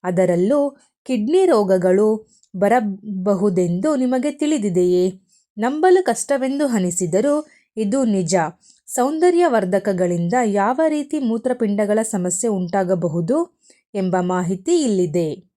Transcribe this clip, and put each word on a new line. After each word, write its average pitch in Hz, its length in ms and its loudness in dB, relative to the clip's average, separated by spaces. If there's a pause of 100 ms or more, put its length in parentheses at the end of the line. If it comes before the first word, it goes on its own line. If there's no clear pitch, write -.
ಅದರಲ್ಲೂ 185 720 0 (300)
ಕಿಡ್ನಿ 262 400 2
ರೋಗಗಳು 208 800 2 (300)
ಬರಬಹುದೆಂದು 196 1400 0
ನಿಮಗೆ 254 340 0
ತಿಳಿದಿದೆಯೇ? 185 840 0 (460)
ನಂಬಲು 311 460 2
ಕಷ್ಟವೆಂದು 277 640 -2
ಅನಿಸಿದರೂ 202 800 0 (300)
ಇದು 226 280 -2
ನಿಜ. 190 300 0 (520)
ಸೌಂದರ್ಯವರ್ಧಕಗಳಿಂದ 208 1500 0 (120)
ಯಾವ 208 440 0
ರೀತಿ 302 300 -4
ಮೂತ್ರಪಿಂಡಗಳ 220 840 -2
ಸಮಸ್ಯೆ 202 480 -2
ಉಂಟಾಗಬಹುದು 185 1080 -2 (340)
ಎಂಬ 185 260 -2
ಮಾಹಿತಿ 185 640 -2
ಇಲ್ಲಿದೆ. 180 760 -2